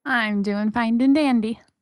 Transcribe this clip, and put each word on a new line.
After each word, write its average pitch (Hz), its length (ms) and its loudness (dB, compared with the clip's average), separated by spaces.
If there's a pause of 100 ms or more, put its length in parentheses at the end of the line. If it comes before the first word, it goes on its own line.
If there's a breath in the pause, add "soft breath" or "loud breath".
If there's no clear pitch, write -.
I'm 214 340 -2
doing 208 300 -2
fine 233 320 0
and 269 120 4
dandy. 240 460 0 (220)